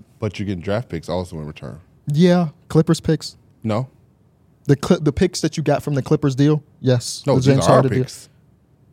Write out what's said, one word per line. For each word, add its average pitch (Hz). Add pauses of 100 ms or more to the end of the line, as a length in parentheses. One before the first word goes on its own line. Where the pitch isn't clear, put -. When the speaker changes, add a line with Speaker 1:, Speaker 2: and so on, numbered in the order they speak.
(200)
Speaker 1:
But 107
you're 101
getting 95
draft 104
picks 85
also 87
in 76
return. 73 (280)
Speaker 2:
Yeah, 175 (200)
Clippers 160
picks. - (280)
Speaker 1:
No. 113 (720)
Speaker 2:
The 143
Cli-, -
the 151
picks -
that 160
you 165
got 139
from 147
the 135
Clippers 143
deal, 147 (160)
yes. -
Speaker 1:
No, 139
Speaker 2:
The 131
Speaker 1:
these 127
Speaker 2:
James 135
Speaker 1:
are -
our -
Speaker 2:
Harden 131
deal. 127
Speaker 1:
picks. - (640)